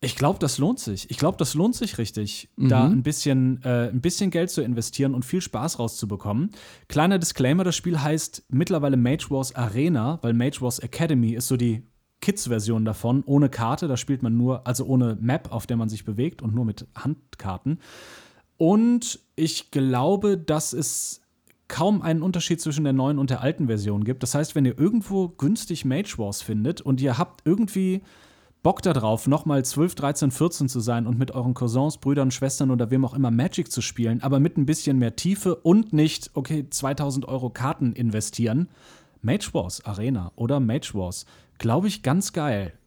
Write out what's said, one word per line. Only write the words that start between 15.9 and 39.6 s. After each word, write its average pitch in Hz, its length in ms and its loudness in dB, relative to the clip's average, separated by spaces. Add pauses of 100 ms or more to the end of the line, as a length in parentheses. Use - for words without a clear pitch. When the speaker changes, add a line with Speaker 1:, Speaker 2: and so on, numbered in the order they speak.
Speaker 1:
sich 107 160 -8
bewegt 113 360 -4
und 113 140 -2
nur 123 100 0
mit 107 200 -6 (100)
Handkarten. 131 840 -6 (760)
Und 226 640 4 (160)
ich - 360 -4
glaube, 151 680 2
dass 156 360 -2
es - 480 -6 (460)
kaum 185 340 0
einen 165 220 0
Unterschied 175 360 -2
zwischen 151 240 -2
der 139 100 2
neuen 135 260 2
und 135 100 0
der 131 120 0
alten 143 260 0
Version 104 360 0
gibt. 127 200 -2
Das 127 100 -2
heißt, 151 220 0
wenn 143 100 4
ihr 131 120 2
irgendwo 196 520 2
günstig 170 560 -2
Mage 139 320 -2
Wars 101 240 -4
findet 113 400 -2
und 135 180 0
ihr 131 180 0
habt - 280 -6
irgendwie 190 560 0 (640)
Bock 175 180 2
da 185 100 2
drauf, 113 360 2
nochmal 143 360 2
zwölf, 156 320 0
dreizehn, 143 360 0
vierzehn 156 360 0
zu 127 140 -2
sein 117 260 0
und 120 100 0
mit 127 140 -2
euren 127 220 -2
Cousins, 127 440 0
Brüdern, 139 340 2
Schwestern 135 400 0
oder 120 200 2
wem 131 140 4
auch 123 80 -4
immer 135 180 2
Magic 135 400 0
zu 120 100 -4
spielen, 117 400 -2
aber 135 200 2
mit 165 160 2
ein 147 80 2
bisschen 139 340 0
mehr 117 160 2
Tiefe 185 400 0
und 208 380 2
nicht, 156 400 0
okay, 147 360 -4
zweitausend 139 580 -4
Euro 127 240 -4
Karten 127 420 -2
investieren, 117 760 0 (540)
Mage 147 320 -2
Wars 92 320 -4